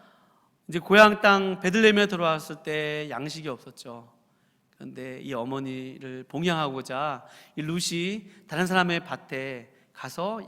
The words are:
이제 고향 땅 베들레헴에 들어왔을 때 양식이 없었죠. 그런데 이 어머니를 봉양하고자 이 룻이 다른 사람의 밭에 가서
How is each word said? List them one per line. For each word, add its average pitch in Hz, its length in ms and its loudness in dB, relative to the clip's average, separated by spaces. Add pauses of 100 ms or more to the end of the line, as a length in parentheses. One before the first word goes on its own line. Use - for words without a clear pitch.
(680)
이제 160 100 -6
고향 208 420 8
땅 190 400 4
베들레헴에 208 460 4
들어왔을 165 560 -2
때 151 480 -4
양식이 151 380 -8
없었죠. 120 640 -14 (640)
그런데 131 460 -14
이 135 120 -8
어머니를 131 920 -8
봉양하고자 143 960 -2 (320)
이 151 60 -6
룻이 170 680 -4 (180)
다른 165 200 -2
사람의 175 340 2
밭에 131 720 -10 (180)
가서 185 560 -8